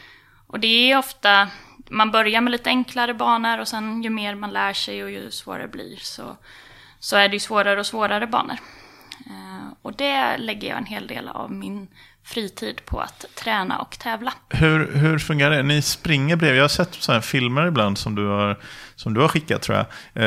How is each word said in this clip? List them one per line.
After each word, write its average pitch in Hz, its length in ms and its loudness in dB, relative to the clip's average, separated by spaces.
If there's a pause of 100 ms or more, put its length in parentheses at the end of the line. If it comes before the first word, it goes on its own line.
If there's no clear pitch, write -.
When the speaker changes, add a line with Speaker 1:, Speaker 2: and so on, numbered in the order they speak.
(460)
Speaker 1:
Och - 140 -6
det 233 320 4
är 269 60 4
ofta... 202 500 4 (420)
Man 220 200 2
börjar 220 300 4
med 240 100 2
lite 240 200 0
enklare 247 440 0
banor 233 440 2
och 220 100 -8
sen 220 340 -6
ju 226 80 -2
mer 208 240 -4
man 202 180 -10
lär 196 200 0
sig 202 320 -6
och 196 60 -10
ju 196 200 -12
svårare - 320 -10
det - 60 -10
blir, - 280 -14
så, - 400 -12 (640)
så - 180 -2
är 202 120 8
det 202 60 -4
ju 208 60 -2
svårare 202 400 2
och 202 60 -4
svårare 208 400 -2
banor. 220 300 -2 (680)
Eh, 190 400 -14 (160)
och - 140 -8
det 277 420 0
lägger 208 300 -6
jag - 100 -4
en 233 80 -6
hel 208 200 -10
del - 220 -10
av - 240 -10
min 196 360 -10 (360)
fritid - 640 -8
på - 140 -4
att - 240 -10 (100)
träna 196 440 -4
och - 200 -12
tävla. 233 340 -6 (160)
Speaker 2:
Hur, 156 460 2
hur 156 240 4
fungerar 147 320 2
det? 147 120 4
Ni 147 200 2
springer 147 540 2
bredvid. 151 220 4
Jag 139 60 8
har 147 40 6
sett 175 260 0
så - 180 -2
här 117 80 4
filmer 131 460 0
ibland 110 320 2
som 110 160 -4
du 101 120 0
har, 101 320 2 (380)
som - 180 -4
du 110 60 4
har 156 80 6
skickat, 147 340 -2
tror 104 160 0
jag. 101 80 0 (400)